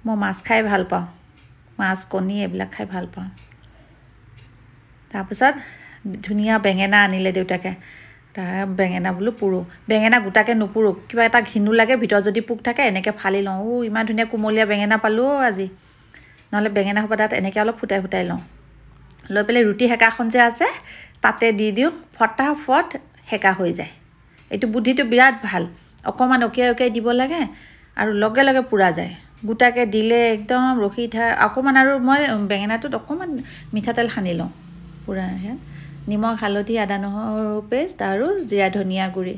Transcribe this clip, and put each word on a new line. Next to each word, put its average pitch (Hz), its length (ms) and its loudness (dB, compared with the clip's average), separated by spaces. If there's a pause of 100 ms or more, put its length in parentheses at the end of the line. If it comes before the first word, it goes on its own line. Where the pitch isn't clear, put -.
মই 220 100 0
মাছ 196 300 -2
খাই 226 160 4
ভাল 202 220 2
পাওঁ, 180 220 -2 (720)
মাছ, 190 260 0
কণী 190 360 -2
এইবিলাক 190 340 -6
খাই 208 120 -8
ভাল 185 180 -8 (100)
পাওঁ। 190 140 -12 (1800)
তাৰপিছত 233 420 2 (680)
ধুনীয়া 208 360 0
বেঙেনা 196 460 2
আনিলে 190 280 0
দেউতাকে, 185 400 -2 (640)
তাৰ 190 320 -4
বেঙেনা 185 460 0
বোলো 196 180 -2 (100)
পুৰো। 190 200 0 (280)
বেঙেনা 220 300 4
গোটাকৈ 214 360 2
নুপুৰো, 214 360 2 (180)
কিবা 233 160 0
এটা 233 160 4
ঘিণো 208 320 0
লাগে, 226 240 4
ভিতৰত 208 280 2
যদি 208 160 0
পোক 226 220 -6
থাকে 247 200 -2
এনেকৈ 202 380 0
ফালি 196 220 0
লওঁ। 190 220 -4
ও, 226 80 -4 (120)
ইমান 220 220 -2
ধুনীয়া 220 200 0
কুমলীয়া 214 400 0
বেঙেনা 208 300 2
পালোঁ 220 320 2
অ' 285 200 2
আজি, 190 180 -2 (840)
নহ'লে 208 160 0
বেঙেনা 202 340 0
সোপা 214 140 0
তাত 214 160 0
এনেকৈ 190 280 -2
অলপ 226 200 0
ফুটাই 196 200 -2
ফুটাই 185 240 -2
লওঁ। 175 160 -4 (880)
লৈ 208 160 0
পেলাই 240 180 4
ৰুটি 208 240 2
সেকাখন 233 400 0
যে 240 120 2
আছে 240 280 2 (520)
তাতে - 320 0
দি 214 200 0
দিওঁ, 262 180 2 (240)
ফটাফট 285 760 0 (420)
সেকা 202 220 2
হৈ 185 200 0
যায়। - 200 -8 (580)
এইটো 233 180 -2
বুদ্ধিটো 254 360 0
বিৰাট 247 380 6
ভাল, 190 200 -4 (420)
অকণমান 254 380 2
অকিয়াই 247 280 2
অকিয়াই 240 200 2
দিব 220 220 -2
লাগে 269 280 0 (560)
আৰু 214 160 0
লগে 214 300 2
লগে 262 280 4
পুৰা 196 220 4
যায়। 175 220 -6 (320)
গোটাকৈ 240 400 2
দিলে 220 320 2 (140)
একদম 254 480 0
ৰখি 208 280 -2
থা-, 233 280 0 (100)
অকণমান 262 300 2
আৰু 269 220 6
মই 262 220 4 (260)
বেঙেনাটোত 214 480 -2
অকণমান 330 360 -6 (440)
মিঠাতেল 233 340 -2
সানি 190 260 -4
লওঁ 170 160 -6 (560)
পুৰা। 190 200 -6 (160)
ইয়াত 226 160 -8 (500)
নিমখ, 220 320 0
হালধি, 208 380 -2
আদা 202 200 -2
নহৰু 214 720 -4
পেষ্ট 302 320 -2
আৰু 196 240 0 (240)
জিৰা 196 180 2
ধনিয়া 190 400 -2
গুড়ি 185 300 -6